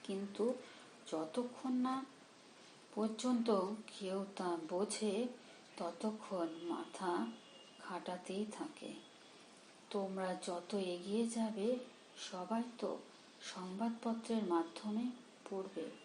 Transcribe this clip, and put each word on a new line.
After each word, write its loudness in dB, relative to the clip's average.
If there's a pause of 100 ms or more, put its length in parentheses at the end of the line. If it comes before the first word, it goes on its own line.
কিন্তু 2 (580)
যতক্ষণ 0
না 4 (880)
পর্যন্ত 4 (480)
কেউ 0 (100)
তা 2 (120)
বোঝে, 2 (500)
ততক্ষণ 0 (140)
মাথা 0 (540)
খাটাতেই -2
থাকে। -6 (960)
তোমরা 0 (120)
যত -2
এগিয়ে 2
যাবে, 2 (380)
সবাই 0 (160)
তো 0 (440)
সংবাদপত্রের 0
মাধ্যমে 2 (380)
পড়বে। -4 (160)